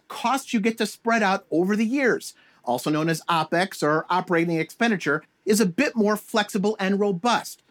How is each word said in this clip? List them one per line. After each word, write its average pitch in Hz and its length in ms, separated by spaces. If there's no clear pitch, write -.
cost - 460
you 233 60
get 226 200
to 214 80
spread 226 340
out 190 300
over 185 240
the 220 100
years, 233 480
also 127 260
known 156 200
as 160 200
opex 170 540
or 156 260
operating 170 480
expenditure, 160 680
is 214 160
a 208 60
bit 262 280
more 208 220
flexible 208 640
and 196 200
robust 202 720